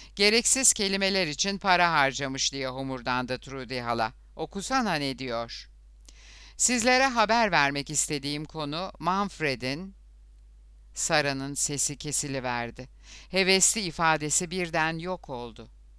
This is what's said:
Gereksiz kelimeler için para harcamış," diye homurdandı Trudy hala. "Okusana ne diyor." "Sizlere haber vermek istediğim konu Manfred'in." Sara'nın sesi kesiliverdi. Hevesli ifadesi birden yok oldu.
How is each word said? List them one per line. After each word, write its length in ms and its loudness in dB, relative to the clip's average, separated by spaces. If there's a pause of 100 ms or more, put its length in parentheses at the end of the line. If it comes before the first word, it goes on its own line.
(160)
Gereksiz 580 4
kelimeler 540 0
için 300 -2
para 340 6
harcamış," 640 0
diye 140 -4
homurdandı 720 -2
Trudy 400 -8
hala. 340 0 (220)
"Okusana 580 -2
ne 260 -2
diyor." 500 -6 (880)
"Sizlere 500 4
haber 440 4
vermek 380 2
istediğim 560 -2
konu 540 -6
Manfred'in." 960 -2 (1000)
Sara'nın 600 0
sesi 440 -2
kesiliverdi. 920 -4 (420)
Hevesli 500 2
ifadesi 680 0
birden 480 -2
yok 300 -8
oldu. 400 -10 (300)